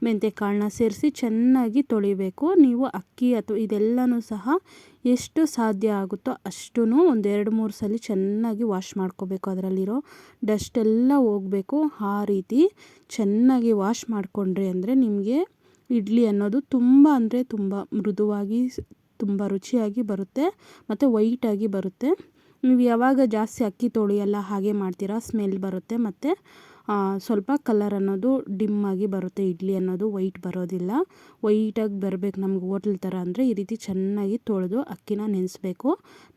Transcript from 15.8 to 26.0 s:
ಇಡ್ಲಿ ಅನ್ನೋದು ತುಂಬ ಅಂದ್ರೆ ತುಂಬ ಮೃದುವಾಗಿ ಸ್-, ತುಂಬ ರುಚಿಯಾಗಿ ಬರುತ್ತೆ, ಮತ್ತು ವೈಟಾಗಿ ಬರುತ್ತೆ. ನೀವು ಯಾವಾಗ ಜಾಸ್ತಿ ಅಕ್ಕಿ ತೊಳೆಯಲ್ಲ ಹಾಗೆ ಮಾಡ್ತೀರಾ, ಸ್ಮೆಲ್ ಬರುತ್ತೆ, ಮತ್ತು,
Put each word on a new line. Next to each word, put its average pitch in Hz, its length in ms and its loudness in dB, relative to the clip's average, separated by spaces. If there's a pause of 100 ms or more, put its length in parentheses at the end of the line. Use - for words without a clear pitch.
ಇಡ್ಲಿ 226 340 2
ಅನ್ನೋದು 208 360 0
ತುಂಬ 262 520 6
ಅಂದ್ರೆ 247 300 2
ತುಂಬ 202 320 -4
ಮೃದುವಾಗಿ 208 920 -2
ಸ್-, - 120 -12 (360)
ತುಂಬ 202 300 -2
ರುಚಿಯಾಗಿ 208 540 -2
ಬರುತ್ತೆ, 208 480 -4 (420)
ಮತ್ತು 254 200 2
ವೈಟಾಗಿ 220 560 0
ಬರುತ್ತೆ. 196 420 -4 (540)
ನೀವು 254 160 6
ಯಾವಾಗ 247 460 4
ಜಾಸ್ತಿ 220 380 -2
ಅಕ್ಕಿ 220 260 -2
ತೊಳೆಯಲ್ಲ 202 500 0
ಹಾಗೆ 202 320 -2
ಮಾಡ್ತೀರಾ, 196 480 -4
ಸ್ಮೆಲ್ 202 400 -4
ಬರುತ್ತೆ, 185 360 -6
ಮತ್ತು, 240 420 -2 (500)